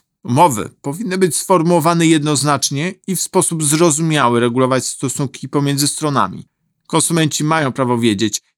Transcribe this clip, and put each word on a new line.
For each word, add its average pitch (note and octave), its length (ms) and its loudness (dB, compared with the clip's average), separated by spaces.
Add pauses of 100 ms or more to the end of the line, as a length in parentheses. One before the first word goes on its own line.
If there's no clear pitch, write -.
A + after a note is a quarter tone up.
(280)
Umowy B2 420 2 (120)
powinny F3+ 360 -6
być F#3 180 2
sformułowane E3+ 680 2
jednoznacznie D3 880 0 (140)
i F#3+ 80 -2
w - 60 -6
sposób E3 420 -2
zrozumiały D3+ 760 2
regulować B2+ 480 0
stosunki C3+ 640 -6
pomiędzy C#3+ 380 -2
stronami. A#2+ 580 -4 (420)
Konsumenci D#3+ 560 0
mają D3+ 280 0
prawo B2 260 -2
wiedzieć, A2 440 0 (160)